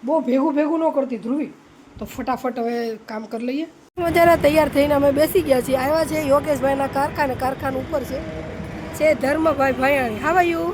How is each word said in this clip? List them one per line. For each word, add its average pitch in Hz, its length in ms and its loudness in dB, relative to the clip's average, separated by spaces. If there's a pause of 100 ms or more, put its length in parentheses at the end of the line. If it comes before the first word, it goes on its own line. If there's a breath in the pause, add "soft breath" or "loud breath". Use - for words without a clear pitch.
બહુ 294 160 0
ભેગું 269 360 0
ભેગું 311 240 0
ન 320 100 2
કરતી 262 280 -2
ધ્રુવી. 240 280 -4 (540)
તો - 60 -10
ફટાફટ 247 540 -6
હવે 233 360 -4
કામ 220 300 -12
કરી 226 200 -8
લઈએ. 277 220 -4 (320)
મજાના 339 360 6
તૈયાર 302 340 4
થઈને 285 240 2
અમે 285 180 4
બેસી 311 300 2
ગયા 269 200 2
છીએ. 254 140 -2
આવ્યા 294 300 2
છે 311 220 -4
યોગેશભાઈના 277 600 2
કારખાને, 277 480 -2
કારખાના 262 420 -4
ઉપર 262 260 -4
છે. 254 160 -8 (760)
છે 302 200 4
ધર્મભાઈ 277 600 0
ભાયાણી. 254 420 0
How 294 220 0
are 349 140 4
you? 330 120 -2 (100)